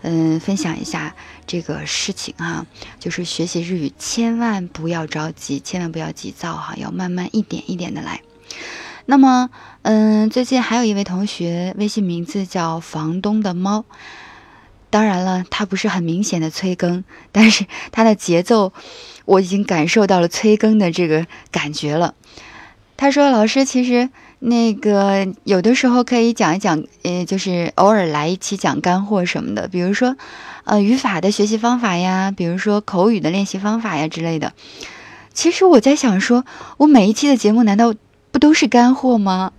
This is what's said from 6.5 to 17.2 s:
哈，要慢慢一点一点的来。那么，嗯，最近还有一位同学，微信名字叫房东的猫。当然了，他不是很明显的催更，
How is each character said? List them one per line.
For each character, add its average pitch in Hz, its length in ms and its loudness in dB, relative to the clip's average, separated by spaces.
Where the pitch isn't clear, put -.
哈， - 200 -12
要 - 140 -10
慢 180 220 -6
慢 180 200 -6
一 214 120 -2
点 - 240 -10
一 185 80 -8
点 175 180 -10
的 - 80 -10
来。 - 200 -12
那 269 140 4
么， 254 320 4
嗯， 214 480 2
最 254 120 0
近 254 180 0
还 226 140 -2
有 247 80 0
一 208 120 0
位 196 80 -2
同 190 240 -4
学， 175 500 -6
微 208 100 -2
信 208 160 -2
名 170 220 -4
字 190 220 -6
叫 165 320 -4
房 165 420 -6
东 214 220 0
的 185 100 -2
猫。 196 320 -2
当 214 160 2
然 185 180 0
了， 185 280 -2
他 208 160 -4
不 196 80 -4
是 214 120 -4
很 185 140 -2
明 170 220 -2
显 180 180 -2
的 160 80 -2
催 180 260 -4
更， 180 280 -2